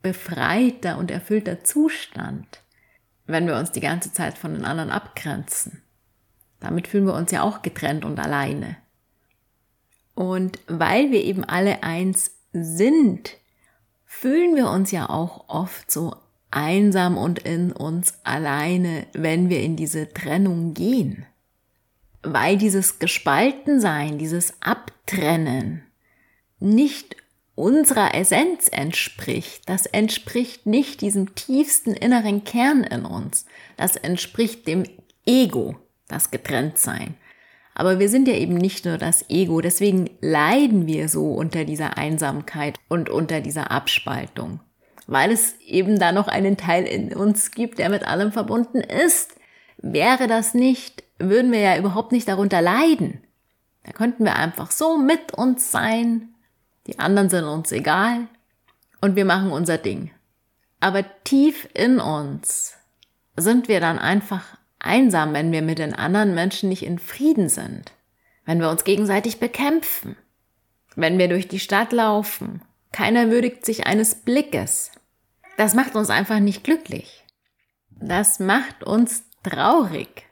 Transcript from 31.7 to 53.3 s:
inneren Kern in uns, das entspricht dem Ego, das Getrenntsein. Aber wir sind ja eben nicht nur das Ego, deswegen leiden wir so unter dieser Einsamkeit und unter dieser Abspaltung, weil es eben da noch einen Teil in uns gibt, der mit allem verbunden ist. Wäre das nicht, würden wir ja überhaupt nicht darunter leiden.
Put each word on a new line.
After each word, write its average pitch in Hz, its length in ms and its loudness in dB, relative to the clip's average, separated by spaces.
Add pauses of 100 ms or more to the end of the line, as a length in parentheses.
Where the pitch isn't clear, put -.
inneren 208 540 0
Kern 254 400 2
in - 200 -6
uns, - 420 -6 (300)
das - 200 0
entspricht - 720 -4
dem 170 160 0 (420)
Ego, 233 480 4 (320)
das - 240 -4
Getrenntsein. - 840 -4 (580)
Aber 185 240 2
wir 202 100 4
sind 262 200 4
ja 240 60 4
eben 180 200 0
nicht 185 300 0
nur 170 120 -2
das - 320 -2
Ego, 170 320 2
deswegen 185 480 2 (120)
leiden 175 640 4
wir 156 220 -2
so 156 240 0
unter 160 320 -2
dieser 151 340 -6
Einsamkeit 147 800 -4 (120)
und 170 220 -2
unter 156 300 -2
dieser 151 320 -6
Abspaltung, - 880 -4 (480)
weil 135 240 2
es - 340 -2
eben 190 320 2
da 175 140 4
noch 196 160 2
einen 196 280 2
Teil 175 280 0
in - 280 -4
uns 208 380 0
gibt, 233 300 -6
der 170 80 0
mit 202 180 0
allem 202 240 0
verbunden 226 480 -2
ist. - 560 0 (440)
Wäre 240 500 2
das 226 260 0
nicht, 247 480 2 (160)
würden 233 320 4
wir 226 100 2
ja 190 160 4
überhaupt 202 360 0
nicht 240 160 0
darunter 190 340 2
leiden. 240 580 2 (600)